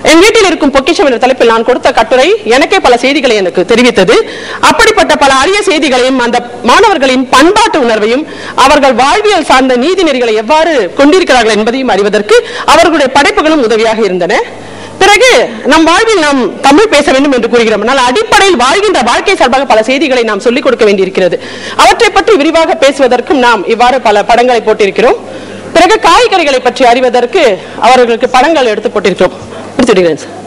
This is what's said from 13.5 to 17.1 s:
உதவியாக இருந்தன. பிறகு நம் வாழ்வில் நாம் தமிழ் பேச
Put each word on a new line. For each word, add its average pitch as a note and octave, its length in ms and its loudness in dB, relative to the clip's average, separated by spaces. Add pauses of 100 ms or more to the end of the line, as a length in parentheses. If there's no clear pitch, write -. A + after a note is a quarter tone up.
உதவியாக A3 380 0
இருந்தன. F#3+ 640 -4 (360)
பிறகு G4+ 500 2 (160)
நம் D#4+ 180 2
வாழ்வில் G4 360 2
நாம் C#4 400 -2
தமிழ் D4+ 280 4
பேச D4 240 0